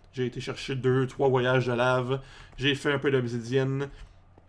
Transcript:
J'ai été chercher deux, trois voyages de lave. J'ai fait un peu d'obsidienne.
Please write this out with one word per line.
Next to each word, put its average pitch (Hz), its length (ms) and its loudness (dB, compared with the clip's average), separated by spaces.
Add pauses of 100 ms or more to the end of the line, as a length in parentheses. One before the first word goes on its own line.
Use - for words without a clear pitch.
(120)
J'ai 127 140 -2
été 127 160 -6
chercher 135 340 -8
deux, 131 320 2
trois 139 220 2
voyages 127 380 4
de 123 40 0
lave. 127 500 0 (360)
J'ai 135 180 2
fait 147 160 -2
un 139 80 0
peu 143 100 0
d'obsidienne. 131 800 0 (600)